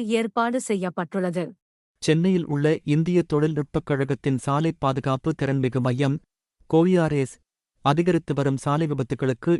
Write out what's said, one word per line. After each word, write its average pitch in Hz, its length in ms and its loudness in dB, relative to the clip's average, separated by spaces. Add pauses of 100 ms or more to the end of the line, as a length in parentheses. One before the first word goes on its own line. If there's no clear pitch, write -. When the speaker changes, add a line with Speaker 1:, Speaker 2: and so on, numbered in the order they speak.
Speaker 1:
ஏற்பாடு 226 540 -2
செய்யப்பட்டுள்ளது. 180 840 -4 (580)
Speaker 2:
சென்னையில் 170 440 2
உள்ள 147 280 2 (100)
இந்திய 165 380 2
தொழில்நுட்பக் 151 640 -2
கழகத்தின் 135 520 -2
சாலை 156 400 -2
பாதுகாப்பு 135 560 -2
திறன்மிகு 135 460 0
மையம், 131 380 0 (520)
கோவிஆர்எஸ், 160 680 2 (460)
அதிகரித்து 160 500 2
வரும் 135 220 0
சாலை 147 300 -2
விபத்துகளுக்கு 135 720 -2